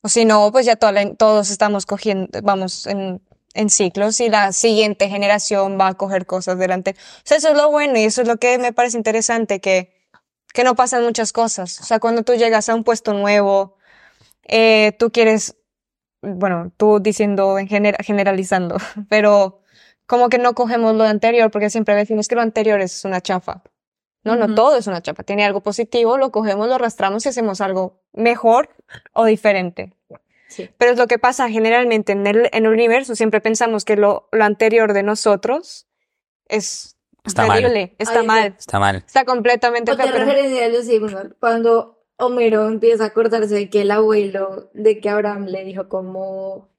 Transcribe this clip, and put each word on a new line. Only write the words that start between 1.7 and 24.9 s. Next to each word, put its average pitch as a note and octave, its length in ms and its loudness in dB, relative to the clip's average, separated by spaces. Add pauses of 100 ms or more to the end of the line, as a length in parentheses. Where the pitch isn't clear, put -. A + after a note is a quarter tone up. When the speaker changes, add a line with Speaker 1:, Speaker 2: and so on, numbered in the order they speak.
Speaker 1:
cogiendo, G3 440 -4 (120)
vamos F#3+ 460 -4
en, F#3+ 340 -8 (320)
en G#3 160 -2
ciclos G3+ 520 -2
y A#3+ 80 0
la G#3 240 0
siguiente G#3 560 0
generación G3+ 720 -2
va F#3+ 100 2
a F#3+ 60 -4
coger F#3 300 -4
cosas F#3 320 -6
delante. F#3 340 -2
O - 340 -20
sea, - 120 2
eso D#4 120 2
es D4 80 4
lo D4 120 4
bueno D4 300 2
y A3 40 2
eso G#3+ 180 0
es A#3 60 0
lo A#3 100 0
que B3 220 2
me B3 120 -2
parece A#3+ 240 0
interesante, A3 640 -2
que, F#3 340 -2 (600)
que A#3+ 100 0
no B3+ 120 2
pasan B3 280 0
muchas A#3 300 -4
cosas. A3 480 -4
O - 20 -18
sea, A3+ 160 0
cuando A#3 240 0
tú B3 120 0
llegas A3+ 340 2
a A3+ 60 2
un A3+ 100 -4
puesto A3+ 280 0
nuevo, G3+ 600 0 (720)
eh, A3 500 4
tú A#3 140 0
quieres, A3 460 2 (640)
bueno, F3+ 560 -6
tú G#3 240 4
diciendo G3 580 0
en G3 80 -6
gener-, G#3 340 0
generalizando, F#3+ 760 -2 (160)
<laughs> G#3 160 -14
pero G#3 540 2 (420)
como B3 240 2
que B3 80 2
no B3 180 2
cogemos A#3 400 0
lo A3 80 2
anterior A3 480 2
porque G#3 180 -2
siempre G#3+ 260 -2
decimos G#3 340 -2
que A#3+ 60 -2
lo A#3 60 0
anterior A3 380 0
es F#3 240 -6
una F#3+ 160 -6
chafa. F#3 440 -8 (580)
No, G#3+ 140 -2
no A#3 100 2
Speaker 2:
Ujú. G#3+ 100 -2
Speaker 1:
todo B3+ 220 4
es A3+ 100 -4
una F3+ 140 -6